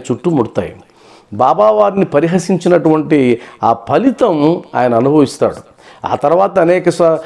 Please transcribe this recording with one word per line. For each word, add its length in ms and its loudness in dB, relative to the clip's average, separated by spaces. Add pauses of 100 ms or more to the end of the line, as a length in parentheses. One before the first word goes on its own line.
(120)
చుట్టుముడతాయి. 640 -4 (580)
బాబా 380 2
వారిని 340 0
పరిహసించినటువంటి 1400 0 (220)
ఆ 140 2 (120)
ఫలితం 720 0 (140)
ఆయన 200 0
అనుభవిస్తాడు. 680 0 (460)
ఆ 80 -2
తర్వాత 440 0
అనేక 300 2
సా-, 360 0